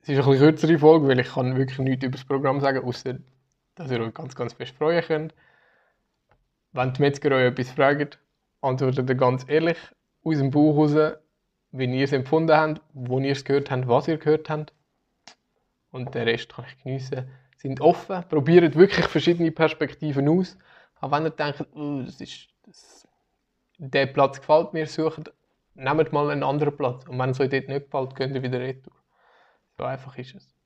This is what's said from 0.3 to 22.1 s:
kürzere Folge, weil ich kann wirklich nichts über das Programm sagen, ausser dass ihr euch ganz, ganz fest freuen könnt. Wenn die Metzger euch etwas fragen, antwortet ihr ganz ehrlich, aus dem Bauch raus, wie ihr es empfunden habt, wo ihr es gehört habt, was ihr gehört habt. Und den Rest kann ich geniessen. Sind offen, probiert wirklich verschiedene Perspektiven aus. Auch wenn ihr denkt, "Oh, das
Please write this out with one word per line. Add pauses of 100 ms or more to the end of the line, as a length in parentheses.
kürzere
Folge,
weil
ich
kann
wirklich
nichts
über
das
Programm
sagen,
ausser (560)
dass
ihr
euch
ganz,
ganz
fest
freuen
könnt. (1400)
Wenn
die
Metzger
euch
etwas
fragen, (520)
antwortet
ihr
ganz
ehrlich, (460)
aus
dem
Bauch
raus, (560)
wie
ihr
es
empfunden
habt, (140)
wo
ihr
es
gehört
habt,
was
ihr
gehört
habt. (1160)
Und
den
Rest
kann
ich
geniessen. (360)
Sind
offen,
probiert
wirklich
verschiedene
Perspektiven
aus. (420)
Auch
wenn
ihr
denkt, (100)
"Oh,
das